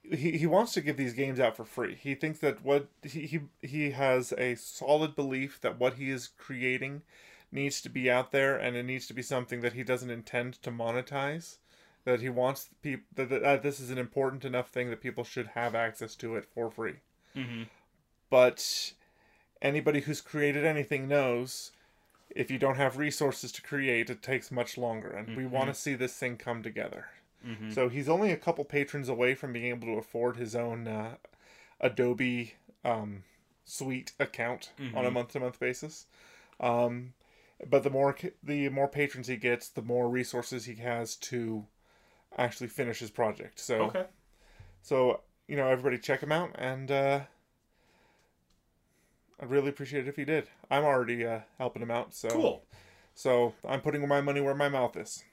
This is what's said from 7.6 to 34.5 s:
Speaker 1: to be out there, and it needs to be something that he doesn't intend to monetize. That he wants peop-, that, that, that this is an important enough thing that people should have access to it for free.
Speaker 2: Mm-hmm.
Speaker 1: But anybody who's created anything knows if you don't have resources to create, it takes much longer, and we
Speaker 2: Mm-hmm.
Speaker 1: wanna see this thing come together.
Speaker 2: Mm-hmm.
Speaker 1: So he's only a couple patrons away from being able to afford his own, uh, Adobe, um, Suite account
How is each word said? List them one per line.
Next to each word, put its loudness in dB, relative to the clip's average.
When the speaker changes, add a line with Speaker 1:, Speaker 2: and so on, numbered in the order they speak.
Speaker 1:
to -12
be 2
out 4
there, 6
and 0
it -2
needs -6
to -14
be -6
something -2
that 2
he -8
doesn't -2
intend -4
to -6
monetize. -4
That 4
he -4
wants 0
peop-, -6
that, -2
that, 2
that 6
this -2
is -10
an -4
important -2
enough -2
thing -4
that -6
people -6
should -6
have -2
access -4
to -6
it -6
for -4
free. -6
Speaker 2:
Mm-hmm. -8
Speaker 1:
But 4
anybody 2
who's -6
created 0
anything 0
knows 0
if -4
you -2
don't 4
have 2
resources -2
to -14
create, 0
it -8
takes -2
much -4
longer, -4
and -8
we -4
Speaker 2:
Mm-hmm. -6
Speaker 1:
wanna 0
see -4
this -2
thing -4
come -6
together. -8
Speaker 2:
Mm-hmm. -8
Speaker 1:
So 2
he's -4
only 4
a 2
couple -2
patrons -2
away 4
from -6
being -4
able -4
to 0
afford -2
his -6
own, -2
uh, -6
Adobe, 2
um, -2
Suite -6
account -2